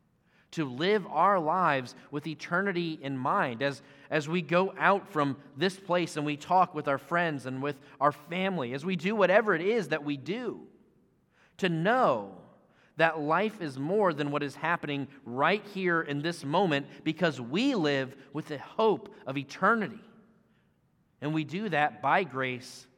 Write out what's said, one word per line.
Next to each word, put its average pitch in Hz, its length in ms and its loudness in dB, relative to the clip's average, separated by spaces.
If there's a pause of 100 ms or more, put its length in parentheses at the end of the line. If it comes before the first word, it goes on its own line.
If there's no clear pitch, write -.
(520)
to 160 140 -2
live 170 420 0
our 180 320 4
lives 151 560 2 (160)
with 147 160 -6
eternity 170 760 -2
in 135 160 -4
mind. 135 440 0
As, 139 200 -2 (280)
as 151 180 0
we 175 140 0
go 175 360 2
out 180 300 2
from 143 300 0 (180)
this 185 240 0
place 175 380 -2
and 147 80 -2
we 147 100 -2
talk 180 400 2
with 147 140 -2
our 139 80 2
friends 156 480 -2
and 131 160 -6
with 143 180 -4 (220)
our 143 100 6
family, 170 640 -4
as 139 100 -6
we 185 140 -2
do 190 180 -2
whatever 202 400 6
it 156 60 0
is 202 280 0
that 151 140 -2
we 147 140 -4
do, 156 500 -6 (880)
to 190 120 0
know 160 680 2 (640)
that 160 200 2
life 170 440 0
is 135 180 -6
more 180 340 2
than 143 160 -2
what 147 140 -2
is 143 120 -6
happening 147 520 -4 (160)
right 156 400 0 (100)
here 175 280 0
in 143 200 -4
this 170 220 -4
moment 147 420 2 (200)
because 156 340 0
we 180 340 0
live 143 400 0 (200)
with 151 160 -8
the 147 80 -8
hope - 580 0 (100)
of 135 120 -6
eternity. 196 640 0 (1200)
And 151 120 -2
we 156 120 0
do 190 240 -6
that 147 320 0
by 170 240 2
grace 127 640 -8 (100)